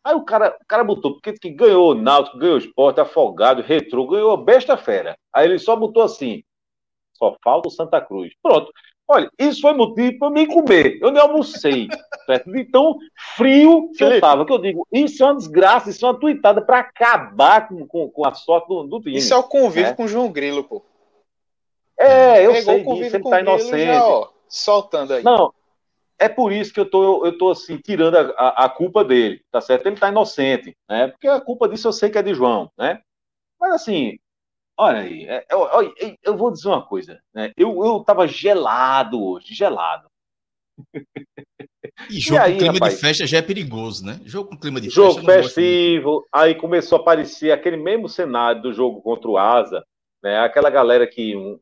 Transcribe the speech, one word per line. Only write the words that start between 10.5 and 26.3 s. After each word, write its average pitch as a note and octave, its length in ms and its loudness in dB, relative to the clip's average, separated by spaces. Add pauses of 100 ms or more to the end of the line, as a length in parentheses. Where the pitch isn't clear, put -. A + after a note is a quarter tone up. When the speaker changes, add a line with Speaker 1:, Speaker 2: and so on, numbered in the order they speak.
Speaker 1:
Eu A#3 100 2
nem D4 120 4
almocei, D#3+ 680 0
<laughs> - 380 -16
certo? C3 260 -2
De B3+ 140 -6
tão D4 320 2 (380)
frio D4+ 560 6
que - 120 -2
eu C#4 40 6
Speaker 2:
Felipe. - 120 4
Speaker 1:
tava, C#3+ 240 4
que D#3+ 80 -4
eu B3 60 2
digo, F3+ 340 -6
isso C#4 300 -2
é C4 40 6
uma C#4+ 100 2
desgraça, F#3+ 520 2
isso G3+ 160 -8
é B3 60 2
uma B3 100 -2
tuitada G#3+ 400 2
pra B3 200 2
acabar G#3+ 880 2
com, E3+ 180 -16
com, E3 240 -6
com D3 160 -4
a C3 80 -4
sorte E3+ 340 -2
do, F3 160 -8
do D#3+ 160 -10
time, A3+ 160 -8
Speaker 2:
Isso B3+ 160 0
é C4 60 4
o B3+ 40 2
convívio A#3 480 0
Speaker 1:
né? B3+ 40 -4
Speaker 2:
com A#3+ 100 -8
o A3 40 -6
João A3+ 220 -4
Grilo, C#3+ 320 -6
pô. G#2 220 -14 (1120)
Speaker 1:
É, B3+ 460 6
eu A#3 80 6
Speaker 2:
Pegou A#3 100 0
Speaker 1:
sei G3+ 200 0
Speaker 2:
o - 20 -8
convívio B3 200 -4
Speaker 1:
disso, A3 120 -4
ele G3 60 -4
Speaker 2:
com F#3 80 -4
Speaker 1:
tá F#3 60 2
Speaker 2:
o F#3 40 2
Grilo F#3+ 180 0
Speaker 1:
inocente. E3 280 -4
Speaker 2:
já, B3 180 2
ó, D3 260 0 (160)
soltando E3+ 680 -4
aí. B2 100 -2
Speaker 1:
Não, G#3+ 300 2 (640)
é A3 100 2
por A3 240 -2